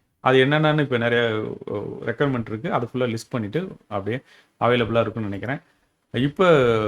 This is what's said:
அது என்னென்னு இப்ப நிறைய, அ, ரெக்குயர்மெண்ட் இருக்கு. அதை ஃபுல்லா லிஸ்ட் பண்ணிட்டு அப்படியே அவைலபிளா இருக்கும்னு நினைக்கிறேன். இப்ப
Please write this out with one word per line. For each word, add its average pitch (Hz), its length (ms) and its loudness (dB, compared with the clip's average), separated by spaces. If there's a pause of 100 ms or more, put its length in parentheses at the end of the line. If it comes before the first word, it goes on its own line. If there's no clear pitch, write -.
(200)
அது 131 260 6
என்னென்னு 151 340 2
இப்ப 127 180 0
நிறைய, 117 460 0 (280)
அ, 104 140 -6 (200)
ரெக்குயர்மெண்ட் 123 420 -2
இருக்கு. 117 260 -6
அதை 123 200 -2
ஃபுல்லா 127 100 -2
லிஸ்ட் 113 260 -6
பண்ணிட்டு 127 380 -6 (200)
அப்படியே 104 340 -6 (380)
அவைலபிளா 117 420 2
இருக்கும்னு 107 280 -4
நினைக்கிறேன். 104 300 -8 (520)
இப்ப 143 340 0 (420)